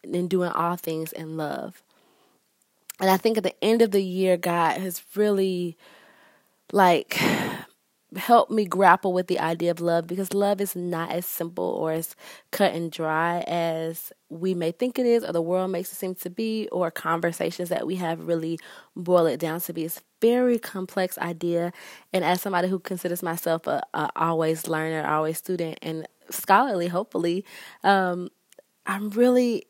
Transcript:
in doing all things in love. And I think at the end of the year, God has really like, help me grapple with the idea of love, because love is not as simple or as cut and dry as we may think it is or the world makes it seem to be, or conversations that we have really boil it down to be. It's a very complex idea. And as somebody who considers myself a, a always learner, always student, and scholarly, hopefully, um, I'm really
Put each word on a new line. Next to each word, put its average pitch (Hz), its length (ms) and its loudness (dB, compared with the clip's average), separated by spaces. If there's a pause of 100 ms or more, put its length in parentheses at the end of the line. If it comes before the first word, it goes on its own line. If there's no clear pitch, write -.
in 175 240 -2
doing 180 220 2
all 170 280 0
things 160 360 -6
in 160 240 -10
love. 147 460 -6 (1160)
And 190 100 4
I 190 80 6
think 220 200 2
at 202 60 -2
the - 200 -2
end 226 200 6
of 214 80 2
the 196 120 4
year, 185 320 2
God 175 460 2
has 185 220 -8 (100)
really 190 640 0 (1000)
like, 180 420 4 (1000)
help 233 340 6
me 214 140 2
grapple 180 480 4
with 180 140 -2
the 185 120 -2
idea 170 320 -2
of 170 80 -4
love, 170 280 0
because 180 260 -6
love 202 260 2
is 202 160 -4
not 175 340 -4
as 175 160 -4
simple 170 380 -6
or 160 300 -2
as 165 240 -6 (340)
cut 196 220 2
and 165 180 -4
dry 165 560 -2
as 165 640 -4 (160)
we 180 260 -2
may 170 180 -2
think 247 280 -4
it 254 60 2
is 233 180 4
or - 80 -6
the 170 100 0
world 185 300 0
makes 185 220 -6
it - 20 -14
seem 185 200 -6
to - 140 -10
be, 220 440 -4
or 175 180 0
conversations 170 800 -2
that - 180 -2
we 190 80 -2
have 165 320 -4
really 165 320 -2 (340)
boil 175 320 4
it 147 140 0
down 160 220 -4
to - 100 -8
be. 165 140 -6
It's - 140 -8
a - 20 -20 (180)
very 240 400 4
complex 185 580 -4
idea. 170 540 -2 (400)
And 185 140 0
as 180 160 4
somebody 185 260 0
who 185 120 0
considers 175 440 -6
myself 165 440 -2
a, 139 140 0 (120)
a 151 240 0
always 160 500 0
learner, 160 400 -2
always 156 300 0
student, 170 440 -6
and 160 240 -8 (240)
scholarly, 202 580 4
hopefully, 175 580 -2 (400)
um, 185 440 2 (560)
I'm 202 260 -4
really 247 580 4